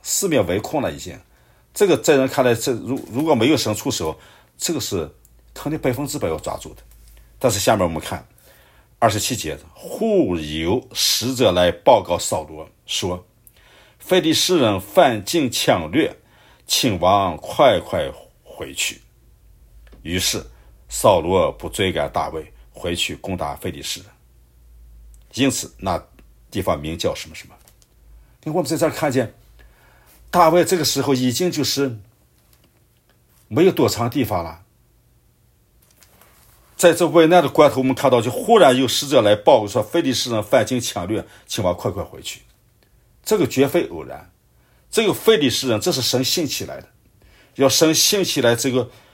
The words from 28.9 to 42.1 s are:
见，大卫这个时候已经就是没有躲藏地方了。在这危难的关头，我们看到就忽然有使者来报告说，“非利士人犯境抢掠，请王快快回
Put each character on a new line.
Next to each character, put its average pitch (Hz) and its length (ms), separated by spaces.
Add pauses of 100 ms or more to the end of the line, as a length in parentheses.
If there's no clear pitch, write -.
见， 117 220 (1000)
大 170 180
卫 175 140
这 190 140
个 151 80
时 - 160
候 135 120
已 127 180
经 175 200
就 143 120
是 135 360 (1500)
没 143 160
有 185 60
躲 123 180
藏 117 200
地 131 140
方 92 200
了。 80 200 (2250)
在 170 160
这 175 140
危 160 200
难 175 140
的 139 80
关 151 200
头， 120 100
我 127 40
们 131 100
看 131 160
到 120 120
就 117 100
忽 202 260
然 135 200
有 131 100
使 - 200
者 135 140
来 104 140
报 131 260
告 104 60
说 107 160
，“非 - 180
利 135 120
士 123 160
人 110 120
犯 113 240
境 127 140
抢 90 280
掠， 101 180 (220)
请 - 160
王 90 120
快 - 160
快 87 120
回 69 180